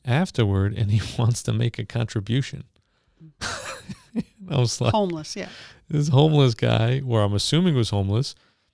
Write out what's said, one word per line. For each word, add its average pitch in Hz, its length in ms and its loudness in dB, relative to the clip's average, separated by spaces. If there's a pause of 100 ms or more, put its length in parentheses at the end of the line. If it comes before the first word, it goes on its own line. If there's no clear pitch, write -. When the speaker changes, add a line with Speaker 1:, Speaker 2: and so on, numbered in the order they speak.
Speaker 1:
afterward 107 720 0
and 104 160 0
he 107 100 4 (160)
<laughs> - 40 -2
wants 117 240 0
to 120 80 0
make 113 260 -2
a 110 60 -6
contribution. 113 800 -4 (360)
<laughs> - 400 -20
I - 1160 -8
was 120 220 0
like, 123 120 2
Speaker 2:
Homeless, 180 440 -2
yeah. 196 120 -8 (400)
Speaker 1:
this 151 200 0
homeless 143 460 6
guy, 120 460 0
where 117 220 2
I'm 101 120 2
assuming 160 400 2
was 117 160 0
homeless. 101 440 0 (400)